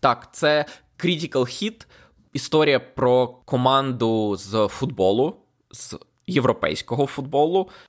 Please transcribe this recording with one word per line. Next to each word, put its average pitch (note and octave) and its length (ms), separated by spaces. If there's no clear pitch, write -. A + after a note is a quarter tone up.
Так, - 320
це D3+ 320
Critical E3+ 340
Hit, C#3 540
історія D3+ 480
про B2 480
команду B2 1080
з G2+ 320
футболу, A2 680
з - 280
європейського - 760
футболу. D3+ 600